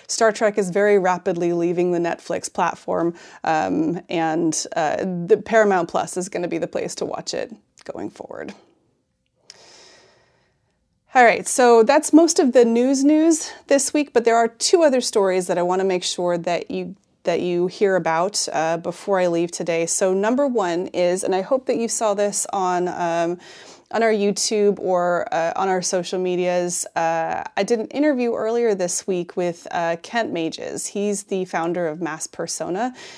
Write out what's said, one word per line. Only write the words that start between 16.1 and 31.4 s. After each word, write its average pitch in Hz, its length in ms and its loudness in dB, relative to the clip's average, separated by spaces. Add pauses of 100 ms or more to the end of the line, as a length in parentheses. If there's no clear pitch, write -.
that 170 320 -4
you, 185 260 -8 (280)
that 170 160 0
you 175 260 0
hear 190 300 2
about, 165 560 -2
uh, 160 260 0
before 185 420 -2
I 180 60 2
leave 170 240 0
today. 170 360 -4
So 185 280 0
number 240 320 0
one 185 420 -2
is, 180 340 0
and 190 120 0
I 190 80 0
hope 262 240 -2
that 240 100 0
you 233 100 -2
saw 214 280 -2
this 202 380 -2
on, 180 360 0
um, 170 500 -2 (540)
on 220 100 0
our 226 80 4
YouTube 202 680 0
or, 175 520 0
uh, 165 240 -2
on 190 140 -2
our 185 140 0
social 180 360 -4
medias, 180 680 -2 (100)
uh, 165 480 -2 (100)
I 202 80 0
did 226 160 0
an 220 100 -6
interview 254 460 0
earlier 226 400 0
this 180 320 -4
week 175 300 -4
with, 175 340 -4
uh, 170 320 -2
Kent - 300 -6
Mages. 160 540 -6
He's 202 380 -4
the 190 200 -4